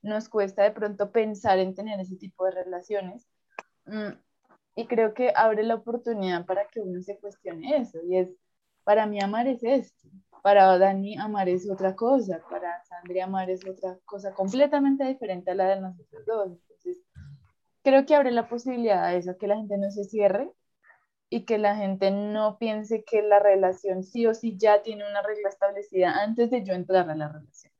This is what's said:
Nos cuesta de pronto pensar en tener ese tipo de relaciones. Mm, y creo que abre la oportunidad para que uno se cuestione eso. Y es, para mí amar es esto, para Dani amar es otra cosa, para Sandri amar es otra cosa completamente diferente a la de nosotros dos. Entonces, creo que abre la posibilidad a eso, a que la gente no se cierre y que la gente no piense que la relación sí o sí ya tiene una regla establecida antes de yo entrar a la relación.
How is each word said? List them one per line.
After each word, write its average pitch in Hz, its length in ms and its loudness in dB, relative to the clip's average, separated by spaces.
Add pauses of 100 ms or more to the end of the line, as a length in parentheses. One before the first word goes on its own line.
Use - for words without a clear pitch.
Nos 214 260 -6
cuesta 196 340 0
de 208 80 6
pronto 208 400 -4
pensar 214 480 2
en 185 160 0
tener 208 260 -8
ese 185 160 -10
tipo 185 280 -8
de 190 80 2
relaciones. 185 760 -8 (600)
Mm, 214 260 -8 (640)
y 233 100 -8
creo 220 280 0
que 247 200 0
abre 220 280 4
la 226 140 0
oportunidad 214 680 -4
para 196 240 -2
que 226 120 -10
uno 185 220 -8
se 196 160 -12
cuestione 196 600 -6
eso. 233 280 -6
Y 185 120 0
es, 185 100 0 (560)
para 214 220 4
mí 208 140 -4
amar 214 280 -2
es 247 160 -4
esto, 254 420 -2 (360)
para 190 360 8
Dani 196 380 2
amar 208 320 -2
es 185 200 -2
otra 190 280 -4
cosa, 226 540 0
para 175 340 -10
Sandri 180 360 -8
amar 185 300 -6
es 185 160 -6
otra 185 380 -10
cosa 196 300 -12
completamente 277 680 2
diferente 202 460 -6
a 185 40 -4
la 190 140 2
de 196 120 0
nosotros 185 460 -14
dos. 208 260 -4
Entonces, - 500 -14 (800)
creo 269 220 6
que 302 100 2
abre 269 160 4
la 233 180 -2
posibilidad 233 540 -2
a 175 120 0
eso, 180 160 -4
a 180 80 -12
que 202 100 -6
la 202 80 0
gente 202 220 -6
no 196 120 -4
se 202 140 -8
cierre 208 480 0 (800)
y 233 140 -4
que 220 140 -2
la 208 180 2
gente 196 340 0
no 208 480 -2
piense 220 460 -4
que 214 160 2
la 208 180 6
relación 190 640 4
sí 233 240 -2
o 220 80 2
sí 220 220 -6
ya 208 260 6
tiene 208 260 -10
una 202 140 -4
regla 208 280 -4
establecida 196 720 0
antes 226 280 0
de 240 140 0
yo 190 80 -4
entrar 180 380 0
a 156 40 -6
la 151 140 -6
relación. - 520 -20